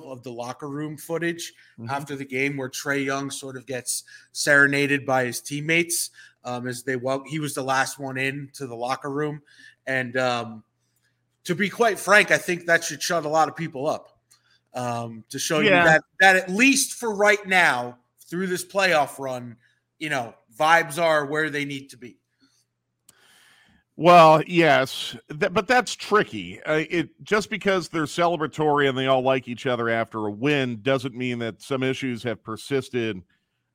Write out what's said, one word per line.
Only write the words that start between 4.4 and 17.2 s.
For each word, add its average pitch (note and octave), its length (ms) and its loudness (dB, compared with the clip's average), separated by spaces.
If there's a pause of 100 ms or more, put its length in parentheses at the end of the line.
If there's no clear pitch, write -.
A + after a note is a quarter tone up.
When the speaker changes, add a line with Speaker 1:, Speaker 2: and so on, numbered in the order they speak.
Speaker 1:
by C3 200 2
his A#2+ 160 -6
teammates, E3 680 -2 (340)
um, B2 240 -8
as B2 140 -8
they C3+ 140 -4
wel-, C3 320 -4
he D3 100 -8
was D3+ 160 -6
the C#3+ 80 -6
last C3 380 -2
one C3+ 180 -8
in C3+ 360 -6
to C#3 120 -14
the A#2+ 80 -12
locker B2+ 380 -6
room. D3 320 -6 (420)
And, B2+ 320 -4
um, A#2+ 460 -4 (800)
to F3 100 -4
be F#3+ 160 -2
quite A3 300 0
frank, G3 320 4
I D3+ 80 4
think F3 260 -6
that E3+ 180 2
should - 200 -8
shut E3+ 220 -2
a D3+ 40 -4
lot D#3 180 4
of C3 80 -8
people C#3+ 300 -8
up, - 320 -6 (560)
um, A#2+ 560 -6
to C#3 80 -10
show D3+ 220 -2
Speaker 2:
Yeah. F#3 220 6
Speaker 1:
you F3 40 6
that, D#3+ 180 6 (160)
that F#3+ 160 8
at F#3 140 0
least C4 440 2
for A3+ 200 -4
right G3+ 320 4